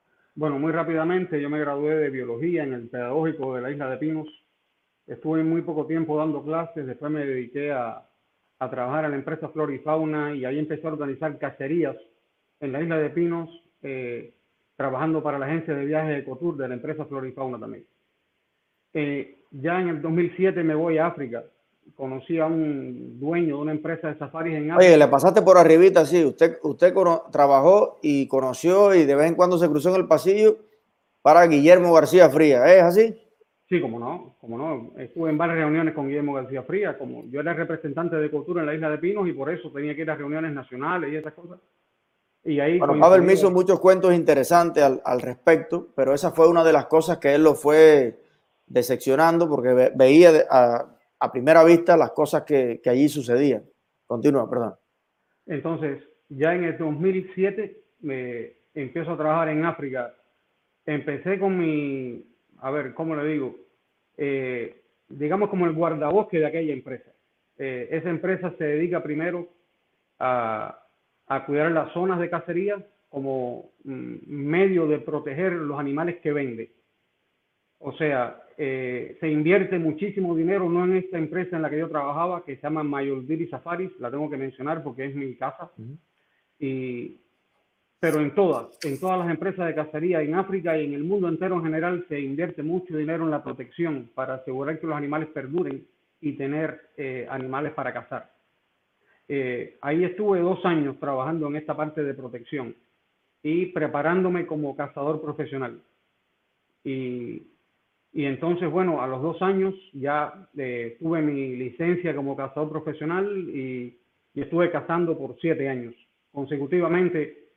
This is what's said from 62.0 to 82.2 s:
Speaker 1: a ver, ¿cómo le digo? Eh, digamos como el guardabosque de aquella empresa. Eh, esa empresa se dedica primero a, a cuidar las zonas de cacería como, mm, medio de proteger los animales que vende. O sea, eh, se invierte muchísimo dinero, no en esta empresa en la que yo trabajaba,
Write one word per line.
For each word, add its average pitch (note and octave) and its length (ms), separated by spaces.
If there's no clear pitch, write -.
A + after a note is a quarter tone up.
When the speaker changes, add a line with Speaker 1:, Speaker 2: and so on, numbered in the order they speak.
Speaker 1:
a C3 100
ver, C#3+ 240
¿cómo D#3+ 200
le D3 120
digo? C#3+ 300
Eh, C3 640
digamos E3 420
como F3+ 160
el D#3+ 80
guardabosque E3 640
de D#3 80
aquella D#3 260
empresa. B2+ 380
Eh, B2+ 320
esa D#3+ 180
empresa F3+ 480
se E3+ 80
dedica D#3+ 380
primero E3+ 460
a, A2+ 600
a C3+ 180
cuidar D3+ 280
las D#3 200
zonas F3+ 260
de E3+ 120
cacería F3+ 520
como, C3 600
mm, B2+ 320
medio D#3+ 600
de D3+ 120
proteger D#3 540
los D3 260
animales D3 440
que D3+ 100
vende. B2+ 400
O C#3+ 120
sea, C3+ 500
eh, C3 640
se D#3+ 80
invierte F3+ 500
muchísimo E3+ 560
dinero, F3 360
no F3 140
en F#3 120
esta F#3 220
empresa E3+ 380
en D#3+ 60
la D3 80
que D3 80
yo E3 100
trabajaba, D#3 560